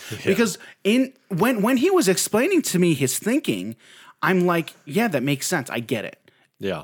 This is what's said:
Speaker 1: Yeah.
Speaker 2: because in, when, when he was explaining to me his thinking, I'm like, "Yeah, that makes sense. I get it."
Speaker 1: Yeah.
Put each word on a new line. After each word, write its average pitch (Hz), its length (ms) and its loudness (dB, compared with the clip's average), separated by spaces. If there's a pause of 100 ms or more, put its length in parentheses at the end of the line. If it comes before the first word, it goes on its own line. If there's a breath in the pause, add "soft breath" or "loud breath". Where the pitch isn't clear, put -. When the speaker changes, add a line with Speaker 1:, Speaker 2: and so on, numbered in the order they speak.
(120)
Speaker 1:
Yeah. 110 140 -8
Speaker 2:
because 190 320 2 (260 loud breath)
in, 254 300 2 (160)
when, 208 320 2
when 247 160 2
he 311 140 2
was 339 160 4
explaining 247 560 2
to - 160 -2
me 175 160 4
his 135 240 -2
thinking, 120 560 -2 (480 loud breath)
I'm 175 240 2
like, 170 260 -2 (120)
"Yeah, 185 240 -2
that 143 120 -2
makes 135 240 -2
sense. 151 240 -4
I 120 120 -4
get 110 240 -6
it." - 120 -14 (400 soft breath)
Speaker 1:
Yeah. 92 260 -6